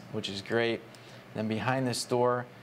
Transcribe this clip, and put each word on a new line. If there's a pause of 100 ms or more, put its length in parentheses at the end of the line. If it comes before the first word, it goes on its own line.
(140)
which
is
great. (540)
Then
behind
this
door (160)